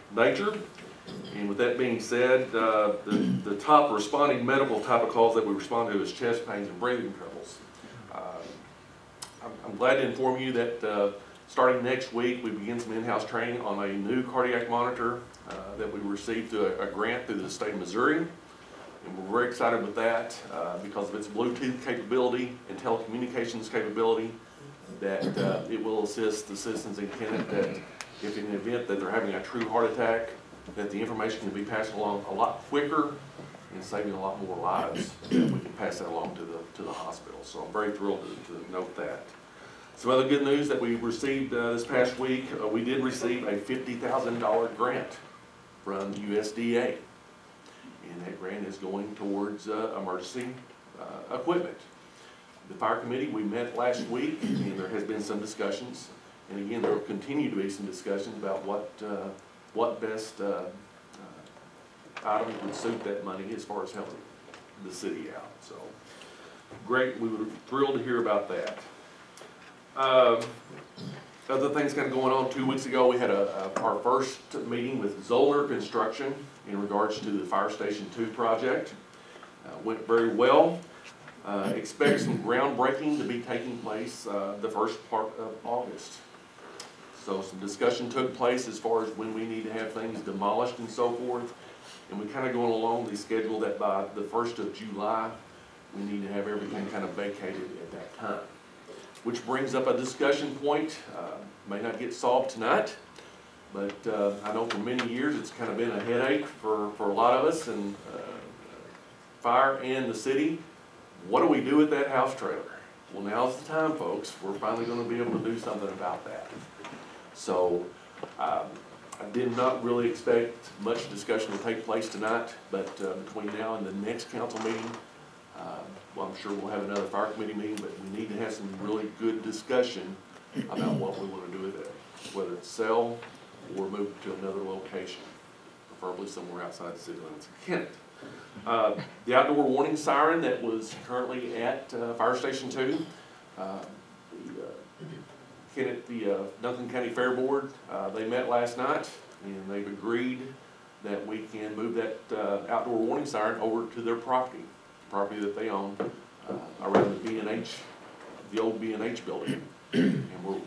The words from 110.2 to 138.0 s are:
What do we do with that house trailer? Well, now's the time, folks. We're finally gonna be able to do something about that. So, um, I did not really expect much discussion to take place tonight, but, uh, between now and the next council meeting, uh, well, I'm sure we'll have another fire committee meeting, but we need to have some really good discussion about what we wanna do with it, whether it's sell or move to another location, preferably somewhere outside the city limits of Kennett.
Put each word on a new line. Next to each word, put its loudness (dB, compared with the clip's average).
What 6
do 8
we 6
do 4
with 8
that 4
house 2
trailer? -4
Well, -8
now's 2
the -12
time, 2
folks. -4
We're -4
finally -2
gonna -2
be -2
able 0
to -2
do 0
something -4
about -4
that. -10
So, 4
um, 2
I -10
did 2
not 4
really 4
expect 2
much 0
discussion 0
to -2
take -2
place 0
tonight, -2
but, -2
uh, -2
between -8
now -2
and -4
the -6
next -4
council -4
meeting, -2
uh, -8
well, -4
I'm -8
sure -6
we'll -4
have -2
another -2
fire 0
committee -4
meeting, -4
but -6
we -8
need -4
to -4
have -2
some -8
really -2
good 0
discussion 0
about 0
what -2
we -6
wanna -8
do -8
with -6
it, -10
whether -2
it's -10
sell 2
or -2
move -2
to -4
another -4
location, -6
preferably -8
somewhere -8
outside -8
the -12
city -10
limits -12
of -18
Kennett. -2